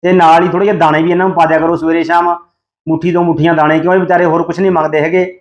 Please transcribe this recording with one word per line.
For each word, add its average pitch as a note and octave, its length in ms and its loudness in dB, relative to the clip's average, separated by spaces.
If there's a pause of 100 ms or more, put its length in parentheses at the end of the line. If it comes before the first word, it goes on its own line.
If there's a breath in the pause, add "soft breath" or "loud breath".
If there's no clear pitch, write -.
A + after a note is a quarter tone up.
ਤੇ F3+ 100 0
ਨਾਲ E3+ 300 4
ਹੀ F3+ 40 0
ਥੋੜ੍ਹੇ F3+ 180 -2
ਜਿਹੇ G3+ 120 0
ਦਾਣੇ D#3 260 0
ਵੀ F3 80 0
ਇਹਨਾਂ F3+ 140 0
ਨੂੰ F#3+ 100 -2
ਪਾ E3 100 2
ਦਿਆ D#3+ 140 0
ਕਰੋ E3 160 0
ਸਵੇਰੇ E3 280 -2
ਸ਼ਾਮ, E3+ 320 0 (520)
ਮੁੱਠੀ D#3+ 240 -2
ਦੋ F3 120 0
ਮੁੱਠੀਆਂ E3 300 0
ਦਾਣੇ, D#3 260 0
ਕਿਉਂ F3 140 0
ਇਹ F#3+ 60 2
ਵਿਚਾਰੇ F3+ 260 0
ਹੋਰ E3 180 0
ਕੁਛ E3+ 160 -8
ਨਹੀਂ F#3+ 120 0
ਮੰਗਦੇ D#3 300 0
ਹੈਗੇ F3+ 240 0 (160)